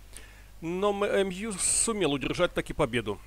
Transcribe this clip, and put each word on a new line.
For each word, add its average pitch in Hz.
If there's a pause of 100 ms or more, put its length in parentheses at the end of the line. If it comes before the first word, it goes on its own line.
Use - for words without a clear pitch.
(600)
но 185
м-, 202
М 196
Ю 196
сумел 185
удержать 165
таки -
победу. 113